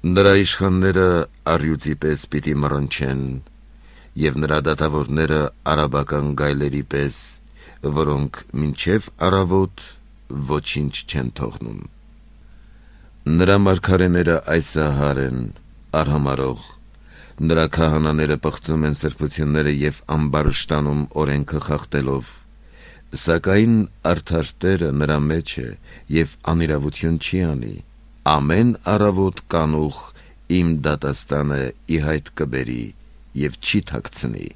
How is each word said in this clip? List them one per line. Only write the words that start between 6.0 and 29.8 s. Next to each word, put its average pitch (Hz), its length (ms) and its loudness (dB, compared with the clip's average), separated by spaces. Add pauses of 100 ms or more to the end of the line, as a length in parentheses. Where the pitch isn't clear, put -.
գայլերի 71 500 -2
պես, 71 320 -4 (720)
որոնք 73 500 -2 (100)
մինչև 76 680 -2
առավոտ 92 680 0 (600)
ոչինչ 71 500 -4
չեն 62 400 -6
թողնում։ 55 480 -10 (1500)
Նրա 92 240 6
մարգարեները 90 840 4
այսահար 73 800 0
են, 64 220 -4 (440)
արհամարող, 67 760 -2 (720)
նրա 80 300 2
քահանաները 78 800 2
պղծում 78 400 -2
են 73 160 -2
սրբությունները 73 760 -2
և 71 300 -2
ամբարշտանում 73 1080 0
օրենքը 73 540 -2
խախտելով, 69 600 -2 (840)
սակայն 98 600 4 (260)
արդար 82 520 0
Տերը 90 380 0
նրա 73 280 0
մեջ 78 360 -2
է 62 120 -8 (400)
և 76 340 0
անիրավություն 80 760 0
չի 92 240 -4
անի, 65 340 -4 (520)
ամեն 76 440 4 (100)
առավոտ 98 640 0
կանուխ 78 540 -2 (480)